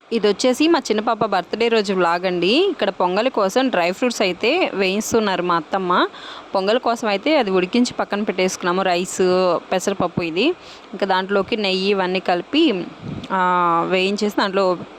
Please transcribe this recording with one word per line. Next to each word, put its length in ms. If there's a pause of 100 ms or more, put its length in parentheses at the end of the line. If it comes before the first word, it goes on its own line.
(120)
ఇది 160
వచ్చేసి 400
మా 120
చిన్న 220
పాప 240
బర్త్‌డే 420
రోజు 260
వ్లాగ్ 320
అండి. 260 (180)
ఇక్కడ 200
పొంగల్ 400
కోసం 400
డ్రై 220
ఫ్రూట్స్ 300
అయితే 520
వేయిస్తున్నారు 720
మా 120
అత్తమ్మ. 520 (480)
పొంగల్ 240
కోసం 280
అయితే 300
అది 140
ఉడికించి 420
పక్కన 300
పెట్టేసుకున్నాము. 580
రైస్, 400 (500)
పెసరపప్పు 520
ఇది. 240 (460)
ఇంకా 120
దాంట్లోకి 500
నెయ్యి 340
ఇవన్నీ 300
కలిపి, 680 (460)
ఆ, 80 (500)
వేయించేసి 480
దాంట్లో 400 (220)